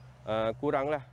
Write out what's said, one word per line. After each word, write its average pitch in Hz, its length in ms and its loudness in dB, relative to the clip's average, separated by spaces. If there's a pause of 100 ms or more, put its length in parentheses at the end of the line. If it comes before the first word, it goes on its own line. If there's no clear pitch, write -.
(240)
ah, 110 320 2
kurang 143 320 2
lah. 143 240 -2